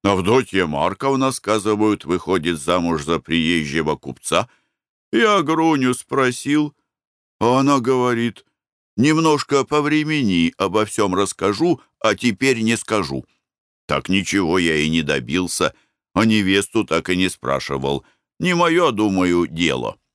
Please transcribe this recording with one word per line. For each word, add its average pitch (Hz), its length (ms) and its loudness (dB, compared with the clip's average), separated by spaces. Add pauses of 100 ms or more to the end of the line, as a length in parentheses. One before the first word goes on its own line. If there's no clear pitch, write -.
'Авдотья 98 600 2
Марковна, 113 640 -2
сказывают, 107 760 0
выходит 85 540 -2
замуж 85 440 0
за 80 160 -2
приезжего 80 760 -2
купца.' 80 540 -4 (640)
Я 214 300 2
Груню 156 520 2
спросил, 139 800 -2 (680)
а 123 200 4
она 139 200 4
говорит: 120 680 -2 (500)
'Немножко 147 680 2
повремени, 147 920 0
обо 101 280 0
всём 101 300 -2
расскажу, 101 680 -2 (180)
а 107 160 0
теперь 120 460 0
не 110 160 0
скажу.' 71 480 -4 (640)
Так 69 220 -4
ничего 92 480 0
я 82 200 0
и 78 120 0
не 80 120 0
добился, 73 720 -4 (400)
а 113 120 2
невесту 101 600 0
так 82 240 -2
и 90 80 0
не 92 120 0
спрашивал. 69 760 -4 (340)
Не 180 160 0
моё, 170 360 2
думаю, 92 560 0
дело. 65 520 -4 (160)